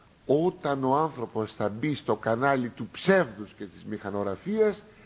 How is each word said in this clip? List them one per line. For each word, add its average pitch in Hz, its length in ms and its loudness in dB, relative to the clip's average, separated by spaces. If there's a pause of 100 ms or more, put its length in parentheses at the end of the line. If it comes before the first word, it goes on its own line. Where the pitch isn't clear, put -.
(260)
όταν 147 580 0
ο 131 120 4
άνθρωπος 127 580 -2
θα 104 160 -2
μπει 127 260 -2
στο 113 200 -2
κανάλι 123 540 0
του 113 220 -10
ψεύδους 127 680 2
και 104 80 -10
της - 180 -16
μηχανογραφίας, 104 1000 -2 (240)